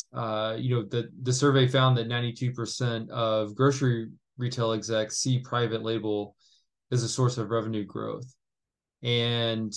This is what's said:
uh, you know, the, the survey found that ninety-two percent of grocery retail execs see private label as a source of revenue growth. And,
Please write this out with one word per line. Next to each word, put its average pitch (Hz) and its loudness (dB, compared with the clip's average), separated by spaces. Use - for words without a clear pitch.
uh, 110 -2
you 123 0
know, 117 0
the, 113 -4
the 127 0
survey 135 6
found 131 6
that 113 0
ninety-two 120 -2
percent 117 -4
of 110 0
grocery 131 4
retail 120 -2
execs 110 -2
see 127 2
private 117 -2
label 107 -2
as 123 2
a 113 -2
source 123 0
of 104 -4
revenue 110 -2
growth. 110 -8
And, 117 0